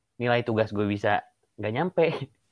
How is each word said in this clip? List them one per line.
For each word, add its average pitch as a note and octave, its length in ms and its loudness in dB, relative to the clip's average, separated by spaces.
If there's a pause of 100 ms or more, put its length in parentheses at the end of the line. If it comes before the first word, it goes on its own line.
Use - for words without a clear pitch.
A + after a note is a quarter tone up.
(160)
nilai A#2+ 260 2
tugas A2 300 0
gue G#2 160 0
bisa G2+ 340 0 (380)
nggak G#2+ 160 -4
nyampe. E3+ 300 0 (460)